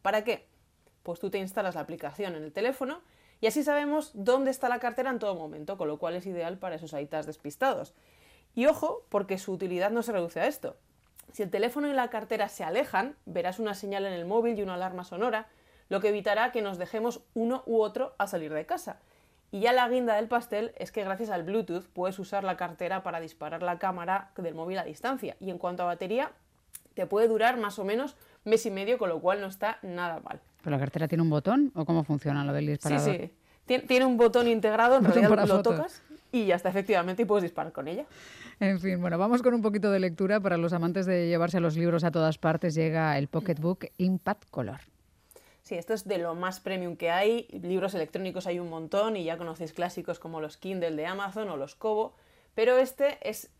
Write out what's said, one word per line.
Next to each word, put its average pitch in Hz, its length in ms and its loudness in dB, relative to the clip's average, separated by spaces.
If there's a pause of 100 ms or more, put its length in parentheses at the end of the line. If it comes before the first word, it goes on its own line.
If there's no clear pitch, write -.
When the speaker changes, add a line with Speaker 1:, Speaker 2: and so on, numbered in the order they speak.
Speaker 1:
¿Para 208 220 2
qué? 226 240 -4 (560)
Pues 170 160 -8
tú 196 100 -4
te 202 80 -2
instalas 190 380 -4
la 151 60 -6
aplicación 170 520 -8
en 156 80 -8
el 151 100 -12
teléfono 269 500 -4 (380)
y 220 60 2
así 254 160 2
sabemos 294 520 0
dónde 254 360 2
está 262 180 -2
la 240 120 -2
cartera 254 300 -2
en 240 100 -4
todo 202 160 -2
momento, 156 420 -10
con 170 80 -2
lo 147 120 -4
cual 170 180 -4
es 180 100 -8
ideal 175 320 -6
para 180 160 -8
esos 160 180 -12
aitas 147 320 -6
despistados. 151 680 -2 (580)
Y 240 140 2
ojo, 320 440 0
porque 196 280 -2
su 190 140 -8
utilidad 185 400 -2
no 233 100 0
se 233 80 -4
reduce 170 300 -2
a 214 80 2
esto. - 280 -8 (560)
Si 208 120 -4
el 180 60 -8
teléfono 247 380 -2
y 285 40 -2
la 247 180 0
cartera 220 380 -4
se - 160 -10
alejan, 220 500 -2 (120)
verás 180 340 -4
una 214 140 -2
señal 196 320 -4
en 196 60 -4
el 175 120 -6
móvil 226 340 0
y 208 40 -4
una 190 120 -6
alarma 180 300 -6
sonora, 220 420 -4 (420)
lo 190 120 0
que 208 80 2
evitará 208 420 2
que 240 120 -2
nos 196 160 -6
dejemos 220 440 -4 (100)
uno 233 340 -2
u 226 140 2
otro 233 380 -2
al 202 80 0
salir 160 260 -4
de 156 140 -4
casa. - 320 -6 (540)
Y 202 60 -6
ya 226 140 4
la 247 160 4
guinda 240 260 2
del 220 140 0
pastel 233 480 -2
es 185 160 -10
que 214 100 -4
gracias 190 260 -4
al 180 140 -2
Bluetooth 180 500 -2
puedes 190 280 -4
usar 196 240 -4
la 185 120 -2
cartera 180 460 -4
para 170 160 -6
disparar 156 460 -8
la 175 160 -2
cámara 185 560 -2
del 180 180 -6
móvil 170 240 -6
a 175 60 -4
distancia. 233 560 -6
Y 190 100 -8
en 175 80 -8
cuanto 180 240 -4
a 175 40 0
batería, 190 440 -2 (640)
te 185 100 -2
puede 208 220 4
durar 226 300 4
más 208 240 -4
o 190 40 -4
menos 240 300 -2 (300)
mes 220 220 4
y 226 40 -2
medio, 196 260 0
con 220 120 0
lo 160 120 -2
cual 190 200 2
no 196 80 -6
está 208 340 -4
nada 175 380 -4
mal. - 180 -12 (240)
Speaker 2:
¿Pero 147 140 0
la - 20 2
cartera 143 300 -2
tiene 170 140 2
un 165 80 4
botón 233 440 2
o 160 100 -2
cómo 165 200 2
funciona 143 400 0
lo 143 80 -2
del 147 140 0
disparador? 147 460 2
Speaker 1:
Sí, 180 100 -2
sí. 277 100 -12 (340)
Tien-, 254 220 0
tiene 262 180 6
un 254 100 4
botón 240 300 6
integrado, 226 520 6
en 247 40 8
Speaker 2:
Botón 190 120 8
Speaker 1:
realidad 214 160 8
Speaker 2:
para 208 160 8
Speaker 1:
lo 196 100 6
Speaker 2:
foto. 208 140 4
Speaker 1:
tocas 196 300 -2 (300)
y 233 160 2
ya 180 80 6
está, 175 140 0
efectivamente, 185 540 2
y - 20 6
puedes 208 180 4
disparar 160 300 -4
con 143 160 -8
ella. 202 160 -6 (560)
Speaker 2:
En 196 180 2
fin, 180 220 -2
bueno, 175 180 0
vamos 240 240 4
con 247 100 4
un 233 100 2
poquito 208 280 2
de 196 80 4
lectura. 190 400 2
Para 185 200 2
los 170 140 2
amantes 175 340 0
de 180 200 2
llevarse 170 300 2
a 175 40 4
los 160 160 2
libros 170 280 2
a 165 80 2
todas 160 260 2
partes, 160 380 2
llega 160 420 2
el 143 80 0
Pocketbook 170 600 -2 (120)
Impact 185 500 0
Color. 123 300 -6 (840)
Speaker 1:
Sí, - 140 -8
esto 170 180 -4
es 196 140 -8
de 190 100 0
lo 170 160 -2
más 185 240 -4
premium 180 380 -4
que 165 160 0
hay. 214 340 2 (160)
Libros 185 320 -2
electrónicos 185 540 -4
hay 175 100 -2
un 175 100 -6
montón 185 480 -2
y 185 60 -4
ya 165 160 -4
conocéis 165 340 -8
clásicos 175 460 -4
como 165 220 -10
los 151 160 -8
Kindle 175 400 -4
de 151 100 -4
Amazon 196 420 -6
o 170 80 -6
los 135 200 -8
Kobo, 214 400 -2 (400)
pero 240 200 6
este 269 460 2
es - 380 -8